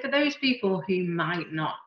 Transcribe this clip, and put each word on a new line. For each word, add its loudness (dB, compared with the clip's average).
for -6
those 2
people 0
who 2
might -2
not -2